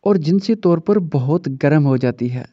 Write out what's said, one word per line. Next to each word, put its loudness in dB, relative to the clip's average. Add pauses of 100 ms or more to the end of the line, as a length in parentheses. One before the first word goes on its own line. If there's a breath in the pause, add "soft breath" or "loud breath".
और 2
जिनसी 0
तौर 2
पर 0 (120)
बहुत -2 (100)
गर्म 2
हो 2
जाती -2
है। -8